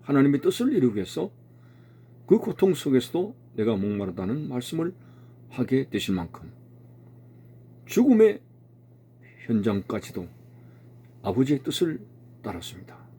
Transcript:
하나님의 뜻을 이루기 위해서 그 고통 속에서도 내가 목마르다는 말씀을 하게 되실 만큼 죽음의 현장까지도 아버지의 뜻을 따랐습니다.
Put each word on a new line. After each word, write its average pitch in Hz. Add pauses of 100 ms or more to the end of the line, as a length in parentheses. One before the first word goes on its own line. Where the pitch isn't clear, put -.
하나님의 143
뜻을 208
이루기 123
위해서 160 (920)
그 208
고통 190
속에서도 151 (200)
내가 110
목마르다는 101
말씀을 160 (560)
하게 131
되실 101
만큼 85 (1300)
죽음의 220 (1040)
현장까지도 101 (920)
아버지의 135
뜻을 156 (360)
따랐습니다. - (220)